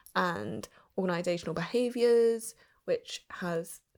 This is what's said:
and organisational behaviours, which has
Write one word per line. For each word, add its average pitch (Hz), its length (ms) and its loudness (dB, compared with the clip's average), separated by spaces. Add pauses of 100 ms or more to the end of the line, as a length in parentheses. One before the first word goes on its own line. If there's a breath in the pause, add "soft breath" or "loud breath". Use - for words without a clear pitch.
(160 loud breath)
and 185 520 -2 (300 soft breath)
organisational 175 580 -2
behaviours, 233 960 2 (320 soft breath)
which - 440 -4
has 175 520 -6 (160)